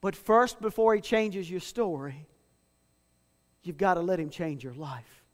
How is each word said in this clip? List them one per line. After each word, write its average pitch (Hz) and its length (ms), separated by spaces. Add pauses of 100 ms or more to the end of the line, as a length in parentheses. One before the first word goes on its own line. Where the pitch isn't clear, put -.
But 196 140
first, 240 460
before 220 340
he 214 60
changes 196 500
your 185 100
story, 151 680 (1400)
you've 170 140
got 185 160
to 170 60
let 175 200
him 151 100
change 156 320
your 123 120
life. 135 600